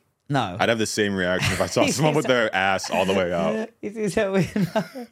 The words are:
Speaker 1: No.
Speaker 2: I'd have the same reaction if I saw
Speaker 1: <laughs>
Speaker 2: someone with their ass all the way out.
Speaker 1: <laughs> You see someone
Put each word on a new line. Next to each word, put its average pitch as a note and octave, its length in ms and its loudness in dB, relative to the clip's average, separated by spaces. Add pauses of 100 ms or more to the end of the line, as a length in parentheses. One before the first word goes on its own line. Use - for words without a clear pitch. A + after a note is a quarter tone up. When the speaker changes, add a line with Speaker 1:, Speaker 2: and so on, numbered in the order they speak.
(280)
Speaker 1:
No. A2 320 -2
Speaker 2:
I'd F#2+ 100 2
have A2+ 100 2
the G#2+ 60 0
same G2+ 300 0
reaction F#2 380 0
if F#2 80 -2
I F#2 60 -2
saw - 180 2
Speaker 1:
<laughs> - 20 2
Speaker 2:
someone D3+ 280 2
with D#3 120 0
their A#2+ 260 2
ass F#2+ 360 0
all F#2 160 0
the F#2+ 80 2
way F#2 180 0
out. F2 440 -2
Speaker 1:
<laughs> - 60 -20
You G#3 120 -8
see G#3+ 160 -4
someone F#3+ 360 0 (680)